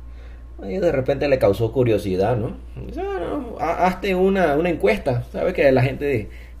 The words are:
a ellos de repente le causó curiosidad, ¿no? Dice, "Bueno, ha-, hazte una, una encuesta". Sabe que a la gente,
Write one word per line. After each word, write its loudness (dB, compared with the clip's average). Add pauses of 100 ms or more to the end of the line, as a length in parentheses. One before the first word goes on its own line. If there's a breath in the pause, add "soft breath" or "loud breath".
(640 loud breath)
a -10
ellos -4
de 4
repente 0
le 4
causó 2
curiosidad, 2
¿no? -6 (280)
Dice, -8
"Bueno, -6
ha-, 0
hazte 0
una, 4
una 2
encuesta". 0
Sabe -2
que 4
a 8
la 6
gente, 0 (320 loud breath)